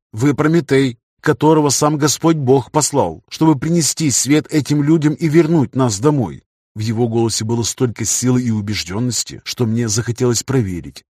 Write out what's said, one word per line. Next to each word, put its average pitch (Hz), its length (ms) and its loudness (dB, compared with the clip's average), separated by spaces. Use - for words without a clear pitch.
вы 131 200 0
Прометей, 139 640 0
которого 151 500 2
сам 151 280 0
Господь 156 380 0
Бог 135 340 2
послал, 117 580 -2
чтобы 156 300 2
принести 160 520 -2
свет 147 400 0
этим 147 320 0
людям 151 320 2
и 165 140 -2
вернуть 156 460 2
нас 123 240 0
домой". 117 460 -2
В 110 60 -10
его 113 280 -2
голосе 117 360 -2
было 117 200 -2
столько 117 400 -4
силы 123 380 0
и 120 80 -2
убеждённости, 107 960 -6
что - 220 -4
мне 113 220 -2
захотелось 120 560 -2
проверить, 92 640 -4